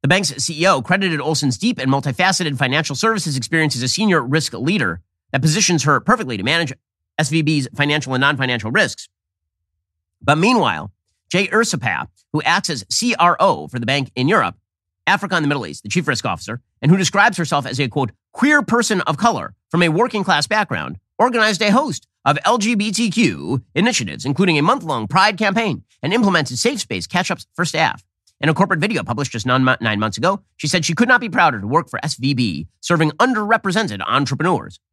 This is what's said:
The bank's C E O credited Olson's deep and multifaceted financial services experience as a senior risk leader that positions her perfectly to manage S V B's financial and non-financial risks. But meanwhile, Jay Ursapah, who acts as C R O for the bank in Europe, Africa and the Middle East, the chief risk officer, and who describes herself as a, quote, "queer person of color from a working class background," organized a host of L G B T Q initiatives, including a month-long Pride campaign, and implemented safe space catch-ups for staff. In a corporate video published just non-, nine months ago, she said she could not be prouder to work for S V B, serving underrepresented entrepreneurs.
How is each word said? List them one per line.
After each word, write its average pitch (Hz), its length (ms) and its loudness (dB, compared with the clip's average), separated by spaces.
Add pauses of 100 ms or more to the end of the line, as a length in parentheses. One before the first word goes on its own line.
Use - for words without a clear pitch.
The 143 60 0
bank's 185 280 2
C 151 260 -4
E 180 40 4
O 190 160 4
credited 180 380 0
Olson's 143 360 0
deep 233 220 -2
and 131 120 -2
multifaceted 143 680 0
financial 139 380 0
services 185 420 0
experience 151 360 0
as 120 80 -4
a 131 60 -2
senior 180 320 2
risk 139 320 -2
leader 113 480 -2 (300)
that 143 100 0
positions 165 440 2
her 143 160 4
perfectly 185 360 0
to 92 60 -4
manage 156 320 0 (440)
S 147 120 0
V 165 100 2
B's 147 340 0
financial 143 380 0
and 127 80 0
non-financial 127 500 0
risks. 170 380 -2 (1120)
But 147 160 2
meanwhile, 143 560 0 (380)
Jay 190 160 0
Ursapah, 117 600 -2 (240)
who 151 100 -2
acts 175 260 2
as 131 220 -6
C 240 240 -2
R 170 240 4
O 113 300 0
for 127 100 -8
the 117 80 -4
bank 139 300 -2
in 127 120 0
Europe, 147 280 0 (500)
Africa 190 300 0
and 160 80 0
the 143 40 0
Middle 135 180 -2
East, 73 160 -14
the 107 60 -12
chief 143 200 -2
risk 123 180 -2
officer, 104 340 -6 (200)
and 135 100 2
who 190 60 8
describes 202 400 2
herself 147 280 -2
as 127 140 -8
a, 135 100 -2
quote, 123 220 -2 (220)
"queer 294 300 4
person 220 400 0
of 156 160 -4
color 202 360 -2 (160)
from 175 120 2
a 170 60 4
working 202 360 0
class 151 220 0
background," 95 520 -2 (200)
organized 220 440 2
a 208 80 2
host 226 360 0 (180)
of 143 200 2
L 233 140 4
G 220 160 0
B 214 160 0
T 220 180 0
Q 123 540 -2 (120)
initiatives, 165 500 -2
including 156 340 2
a 143 40 2
month-long 156 440 0
Pride 190 320 2
campaign, 202 460 -2 (180)
and 151 100 -2
implemented 175 460 2
safe 240 220 -2
space 92 260 -8
catch-ups 180 480 -4
for 175 100 -2
staff. 160 400 -2 (360)
In 147 80 0
a 156 60 2
corporate 185 260 0
video 202 240 -2
published 135 280 -4
just 113 140 -6
non-, 131 340 2
nine 107 200 -2
months 107 180 -4
ago, 190 240 -2 (140)
she - 100 -8
said 165 180 -2
she 170 100 -2
could 240 140 2
not 254 120 4
be 240 80 -8
prouder 156 320 2
to 98 60 -8
work - 220 0
for - 140 -8
S 143 140 -6
V 135 180 0
B, 92 320 -2 (140)
serving 160 320 2
underrepresented 214 920 0
entrepreneurs. 139 760 0 (120)